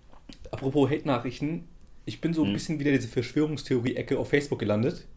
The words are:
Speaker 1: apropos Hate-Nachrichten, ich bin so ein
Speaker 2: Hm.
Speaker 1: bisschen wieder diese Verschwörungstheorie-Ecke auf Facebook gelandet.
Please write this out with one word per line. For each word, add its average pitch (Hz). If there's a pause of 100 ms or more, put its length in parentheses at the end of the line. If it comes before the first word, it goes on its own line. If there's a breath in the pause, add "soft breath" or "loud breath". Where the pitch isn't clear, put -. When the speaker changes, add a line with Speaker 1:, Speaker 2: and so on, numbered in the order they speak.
(520)
Speaker 1:
apropos 135
Hate-Nachrichten, 143 (380)
ich -
bin 175
so 165
ein -
Speaker 2:
Hm. 101
Speaker 1:
bisschen 151
wieder 143
diese 123
Verschwörungstheorie-Ecke 131
auf 123
Facebook 143
gelandet. 110 (120)